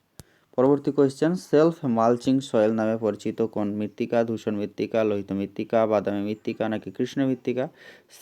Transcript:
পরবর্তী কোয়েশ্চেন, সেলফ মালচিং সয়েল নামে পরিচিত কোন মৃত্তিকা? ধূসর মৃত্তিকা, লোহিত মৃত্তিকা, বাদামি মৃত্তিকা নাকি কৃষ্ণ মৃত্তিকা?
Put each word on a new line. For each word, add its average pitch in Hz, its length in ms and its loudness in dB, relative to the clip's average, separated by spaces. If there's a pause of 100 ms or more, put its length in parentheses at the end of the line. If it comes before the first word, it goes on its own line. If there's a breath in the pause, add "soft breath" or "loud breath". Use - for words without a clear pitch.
(560 loud breath)
পরবর্তী 139 360 2
কোয়েশ্চেন, 143 440 2
সেলফ 165 500 2
মালচিং 120 540 2
সয়েল 113 320 2
নামে 110 260 0
পরিচিত 110 440 -2
কোন 107 320 -2
মৃত্তিকা? 117 500 -2
ধূসর 113 280 -4
মৃত্তিকা, 104 520 -2
লোহিত 101 280 -2
মৃত্তিকা, 107 560 -2
বাদামি 101 340 0
মৃত্তিকা 107 480 -6
নাকি 104 220 -8
কৃষ্ণ 127 340 -2
মৃত্তিকা? 127 440 -4 (520 loud breath)